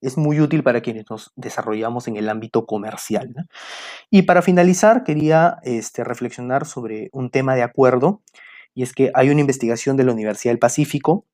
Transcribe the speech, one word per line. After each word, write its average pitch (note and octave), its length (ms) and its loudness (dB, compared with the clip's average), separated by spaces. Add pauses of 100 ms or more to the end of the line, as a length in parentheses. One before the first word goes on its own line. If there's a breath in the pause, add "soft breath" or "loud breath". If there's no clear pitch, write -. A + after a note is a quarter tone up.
Es C3+ 160 -6
muy D3+ 240 0
útil D3+ 200 2
para A#2+ 200 2
quienes A2 280 -10
nos A2 260 -14
desarrollamos A#2 720 -6
en G#2+ 100 -6
el G#2+ 100 -4
ámbito A2 380 -4
comercial, G#2+ 680 -8
¿no? F3+ 100 -10 (640 loud breath)
Y F#3+ 140 6
para F3 180 4
finalizar, F3+ 640 4
quería, D#3 600 2
este, A#2 400 -6
reflexionar B2 640 -6
sobre A2 480 -10
un C3 180 -6
tema C3+ 240 0
de B2 80 0
acuerdo, B2+ 580 2 (560 loud breath)
y B2+ 60 -4
es B2+ 100 -8
que C3 220 2
hay C3+ 160 4
una D3 100 4
investigación C3+ 560 -2
de C3+ 60 4
la B2+ 80 2
Universidad G#2+ 400 -4
del A#2 80 -2
Pacífico D3 760 0